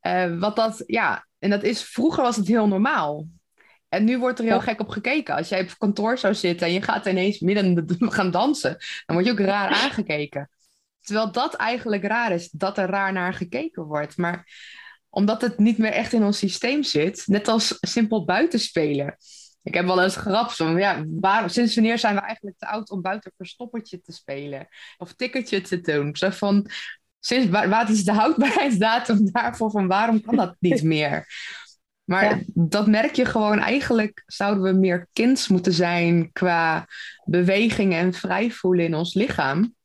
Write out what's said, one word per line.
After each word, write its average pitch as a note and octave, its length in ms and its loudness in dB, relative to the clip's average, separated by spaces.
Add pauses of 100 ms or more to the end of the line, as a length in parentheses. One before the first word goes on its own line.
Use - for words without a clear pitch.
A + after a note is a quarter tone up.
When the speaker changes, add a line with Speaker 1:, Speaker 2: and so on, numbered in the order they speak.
Speaker 1:
Eh, F3+ 380 -2
wat G#3 180 -2
dat, A3+ 300 -2
ja, G3 400 -2 (120)
en - 120 0
dat G3+ 120 0
is, A3 200 -2
vroeger D4+ 400 -2
was A#3+ 140 0
het G3+ 100 -2
heel G#3+ 220 4
normaal. F#3 580 0 (600)
En G3+ 160 2
nu B3 140 4
wordt B3 200 -2
er A#3 60 -2
heel A3+ 100 2
Speaker 2:
Ja. - 60 2
Speaker 1:
gek A3 200 -4
op G#3 80 -6
gekeken. B3 460 -4
Als D#3+ 140 -4
jij F#3+ 140 -2
op F#3 160 -8
kantoor G#3+ 400 0
zou G#3 160 2
zitten F3 320 -2
en E3+ 60 0
je F#3+ 100 0
gaat - 240 -2
ineens F#3+ 340 0
midden G3 240 0
in F3+ 100 4
de E3+ 240 -2
<laughs> A3+ 140 0
gaan F#3 180 0
dansen, F#3 460 0 (300)
dan E3 100 -2
word F3+ 80 2
je A#3+ 80 2
ook G#3 80 -2
raar G3 280 0 (100)
Speaker 2:
<laughs> A3+ 60 2
Speaker 1:
aangekeken. D3+ 680 -4 (500)
Terwijl G#3+ 320 -2
dat C#4 220 -2
eigenlijk A3+ 500 -2
raar A3 280 0
is, E3+ 180 -4
dat F#3+ 280 -4
er F#3+ 100 0
raar F#3+ 240 0
naar F#3 220 -2
gekeken A3 480 -8
wordt. D3+ 340 -6
Maar F3 300 -4 (640)
omdat G#3 340 0
het A#3 160 -2
niet G#3+ 200 4
meer A3 140 2
echt - 200 -2
in A3+ 120 4
ons G3+ 140 0
systeem B3 440 -2
zit, E3+ 440 0
net G#3 220 2
als A3 320 0
simpel A3 440 0
buiten A#3+ 360 0
spelen. D3 560 -2 (460)
Ik E3+ 120 -8
heb F3 120 2
wel F3+ 160 2
eens F#3+ 140 0
grap A3+ 340 -2
van, E3 260 0
ja, F3+ 280 0 (160)
waar, G3 300 2
sinds A#3 240 2
wanneer A3+ 240 4
zijn G#3+ 160 0
we G3 60 0
eigenlijk G3+ 380 -10
te - 80 -14
oud G#3+ 240 -8
om F#3+ 120 -6
buiten F#3+ 340 -8
verstoppertje A3 640 -14
te - 120 -20
spelen? C#3+ 560 -12 (280)
Of F3 160 -16
tikkertje B3 480 -4
te F3+ 200 -6
doen? D3 360 -2
Zo F#3+ 140 0
van, G3+ 360 0 (540)
sinds B3 280 2
wa-, F#3+ 200 2
wat A3 200 2
is G#3+ 160 2
de G3+ 80 2
houdbaarheidsdatum A3+ 1200 4
daarvoor? A#3 380 0
Van G#3 160 0
waarom G#3+ 340 4
kan A3 160 -2
dat F3+ 220 0
niet E3+ 300 4
Speaker 2:
<laughs> D#3+ 80 4
Speaker 1:
meer? D3+ 300 0 (800)
Maar F#3+ 200 2
Speaker 2:
Ja. G3+ 180 2 (120)
Speaker 1:
dat F3 320 2
merk A3 280 4
je B3+ 100 4
gewoon, G#3+ 340 2
eigenlijk A3+ 680 0
zouden G3+ 360 -2
we F#3+ 100 2
meer F#3 400 2
kinds B3+ 360 2
moeten F#3 240 2
zijn E3+ 600 2
qua E3 540 0 (380)
beweging F#3+ 680 2
en F3+ 180 2
vrij F#3+ 380 -2
voelen F#3 340 0
in E3 100 0
ons E3+ 200 -4
lichaam. F#3+ 600 0 (100)